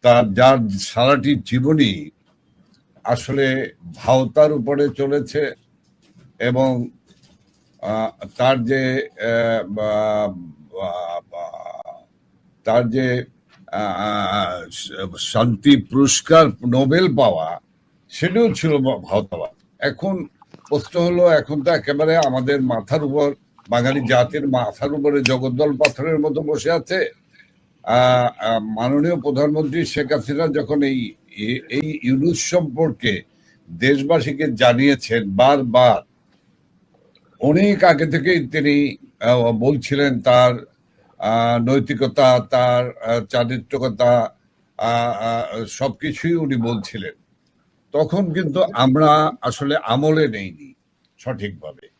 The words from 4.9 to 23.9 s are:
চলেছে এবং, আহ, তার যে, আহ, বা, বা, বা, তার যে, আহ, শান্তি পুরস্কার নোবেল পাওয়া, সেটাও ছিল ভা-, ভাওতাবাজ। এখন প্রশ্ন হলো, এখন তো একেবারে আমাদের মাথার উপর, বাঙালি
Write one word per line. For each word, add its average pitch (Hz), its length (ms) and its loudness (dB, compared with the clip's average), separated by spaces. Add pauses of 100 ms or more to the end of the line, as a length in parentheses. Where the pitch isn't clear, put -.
চলেছে 139 560 -4 (880)
এবং, 123 500 0 (920)
আহ, 110 440 -6 (100)
তার 127 280 0
যে, 131 440 -2 (120)
আহ, 113 480 -2
বা, 107 600 -2 (440)
বা, 87 480 -8 (120)
বা, 85 180 -12 (1120)
তার 117 260 2
যে, 123 340 -2 (480)
আহ, 98 960 -4 (500)
শান্তি 120 640 2
পুরস্কার 143 640 4
নোবেল 135 680 0
পাওয়া, 85 440 0 (480)
সেটাও 190 440 0
ছিল 151 260 -2
ভা-, 131 200 0
ভাওতাবাজ। 95 680 -6 (140)
এখন 175 480 -6 (420)
প্রশ্ন 147 320 -4
হলো, 175 280 2
এখন 151 340 2
তো 165 80 0
একেবারে 156 460 0
আমাদের 135 460 0
মাথার 127 420 -2
উপর, 143 300 -2 (340)
বাঙালি 123 400 0